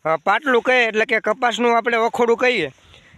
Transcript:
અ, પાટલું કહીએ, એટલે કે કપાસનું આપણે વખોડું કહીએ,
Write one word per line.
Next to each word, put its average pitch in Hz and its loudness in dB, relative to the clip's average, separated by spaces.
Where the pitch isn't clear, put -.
અ, 160 0
પાટલું 226 0
કહીએ, 247 2
એટલે 208 -2
કે 214 -2
કપાસનું 233 0
આપણે 233 0
વખોડું 233 0
કહીએ, 233 -2